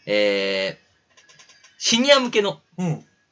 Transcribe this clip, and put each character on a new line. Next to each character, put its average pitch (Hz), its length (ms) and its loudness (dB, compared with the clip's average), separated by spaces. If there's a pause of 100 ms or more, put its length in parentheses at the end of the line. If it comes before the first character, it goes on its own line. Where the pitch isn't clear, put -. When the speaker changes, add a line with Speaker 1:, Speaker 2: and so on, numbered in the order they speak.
Speaker 1:
え 98 760 0
ー、 - 340 -20 (640)
シ - 220 -2
ニ 277 140 4
ア 269 80 6
向 247 100 -4
け 226 100 0
の、 190 200 -4 (180)
Speaker 2:
う 180 60 -6
ん。 165 200 -4 (280)